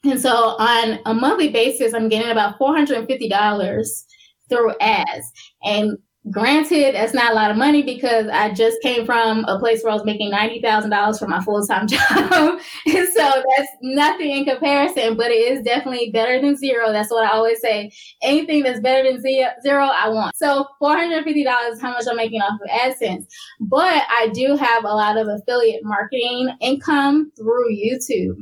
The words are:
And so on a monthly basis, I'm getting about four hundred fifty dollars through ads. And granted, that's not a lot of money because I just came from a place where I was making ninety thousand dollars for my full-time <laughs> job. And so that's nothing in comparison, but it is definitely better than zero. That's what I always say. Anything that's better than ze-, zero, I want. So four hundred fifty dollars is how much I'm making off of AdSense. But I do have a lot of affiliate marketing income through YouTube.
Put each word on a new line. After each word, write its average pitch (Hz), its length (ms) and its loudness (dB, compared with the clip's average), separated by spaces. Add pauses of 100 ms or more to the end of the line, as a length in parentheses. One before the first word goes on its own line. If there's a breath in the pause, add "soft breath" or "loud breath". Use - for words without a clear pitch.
And 254 160 2
so 254 100 2
on 226 720 2
a 220 80 0
monthly 302 360 2
basis, 226 440 0
I'm 220 140 -2
getting 226 240 0
about 208 260 0
four 277 160 2
hundred 285 340 0
fifty 254 200 -4
dollars 202 760 -2 (420 soft breath)
through 240 320 0
ads. 202 500 -2 (320 loud breath)
And 208 360 -2 (340)
granted, 285 640 2
that's 220 180 -2
not 240 180 2
a 220 40 0
lot 214 160 2
of 208 60 0
money 294 260 4
because 240 440 -2
I 208 260 0
just 226 280 0
came 240 240 -2
from 226 400 0
a 196 140 -2
place 226 240 0
where 226 80 0
I 214 40 0
was 208 100 -4
making 208 260 -2
ninety 220 300 -2
thousand 214 300 0
dollars 208 280 0
for - 80 -6
my 180 160 -2
full-time 208 440 -2
<laughs> - 0 -
job. 349 720 2 (260 loud breath)
And 359 240 2
so 277 340 2 (140)
that's 277 120 -2 (120)
nothing 294 500 0
in 277 140 -2
comparison, 269 720 0
but 233 140 0
it 233 200 4
is 269 120 -2
definitely 240 480 -2
better 240 280 0
than 285 160 2
zero. 233 380 0
That's 214 180 -2
what 226 140 2
I 208 80 2
always 226 260 2
say. 214 320 -2 (300 loud breath)
Anything 302 420 2
that's 247 160 -2
better 262 320 2
than 254 100 -4
ze-, 262 240 2 (180)
zero, 277 200 2
I 240 240 0
want. 220 300 -2
So 285 280 0 (140)
four 294 160 2
hundred 330 300 -2
fifty 302 180 0
dollars 240 320 0
is - 60 -14
how 247 100 -6
much 240 180 -4
I'm 233 60 -2
making 226 260 -2
off 214 200 -2
of 202 80 -12
AdSense. 233 560 -2 (340 loud breath)
But 302 500 2
I 226 240 2
do 262 220 2
have 233 300 0
a 208 100 -2
lot 214 220 2
of 220 100 -2
affiliate 226 560 0
marketing 240 680 -4 (100)
income 285 760 0
through 233 380 0
YouTube. 202 680 -2